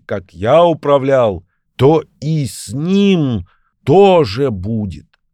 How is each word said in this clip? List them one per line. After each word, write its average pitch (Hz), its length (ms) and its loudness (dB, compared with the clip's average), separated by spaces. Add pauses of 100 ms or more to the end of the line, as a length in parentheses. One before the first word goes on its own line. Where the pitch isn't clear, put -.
как 101 260 -10
я 117 320 0
управлял, 135 800 0 (320)
то 147 280 2 (160)
и 151 260 -4
с - 260 -14
ним 160 760 -2 (360)
тоже 143 680 2
будет. 98 560 -8 (280)